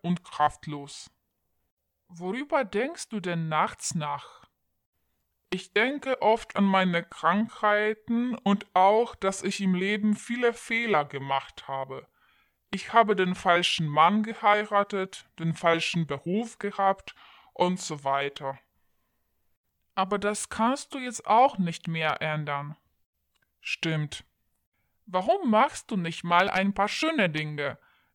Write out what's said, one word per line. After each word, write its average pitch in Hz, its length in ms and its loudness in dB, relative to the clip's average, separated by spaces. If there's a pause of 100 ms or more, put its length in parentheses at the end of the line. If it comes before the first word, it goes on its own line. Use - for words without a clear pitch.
und 175 220 -2
kraftlos. - 880 -4 (960)
Worüber 226 580 -4
denkst 240 440 -6
du 214 100 -6
denn 170 280 -4
nachts 160 460 -2
nach? 147 540 -8 (1040)
Ich 185 200 -6
denke 262 520 -2
oft 220 320 0
an 202 80 2
meine 185 400 2
Krankheiten 214 1400 0
und 202 340 0
auch, 208 400 4
dass 190 300 -4
ich 196 180 -4
im 185 140 2
Leben 208 400 0
viele 240 360 -2
Fehler 226 540 -2
gemacht 139 640 -6
habe. 135 400 -8 (640)
Ich - 200 -8
habe 220 240 6
den 180 200 0
falschen 170 520 2
Mann 165 360 6
geheiratet, 208 1120 2
den 165 160 -2
falschen 165 540 2
Beruf 190 500 -4
gehabt 196 560 0 (400)
und 180 260 0
so 147 240 -8
weiter. 139 540 -4 (1400)
Aber 190 240 0
das 208 320 -4
kannst 247 460 -2
du - 20 -8
jetzt 247 300 -10
auch 233 320 4
nicht 170 280 -6
mehr 160 320 -2
ändern. 147 560 -6 (840)
Stimmt. - 640 -6 (840)
Warum 254 380 0
machst 220 400 2
du 220 80 -4
nicht 165 260 -6
mal 175 280 4
ein 196 240 0
paar 202 120 0
schöne 285 440 0
Dinge? 147 480 -6 (360)